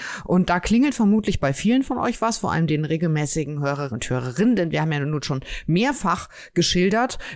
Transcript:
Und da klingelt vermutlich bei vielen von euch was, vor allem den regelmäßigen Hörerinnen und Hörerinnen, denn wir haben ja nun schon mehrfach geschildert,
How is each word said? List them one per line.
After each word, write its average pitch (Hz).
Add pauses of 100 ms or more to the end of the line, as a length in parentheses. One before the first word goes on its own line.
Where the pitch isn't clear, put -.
(240)
Und 180
da 180
klingelt 247
vermutlich 208
bei 139
vielen 233
von 262
euch 240
was, 220
vor -
allem 165
den 151
regelmäßigen 151
Hörerinnen 139
und -
Hörerinnen, 127
denn 175
wir 151
haben 160
ja 147
nun 147
schon 135 (260)
mehrfach 185 (260)
geschildert, 196 (160)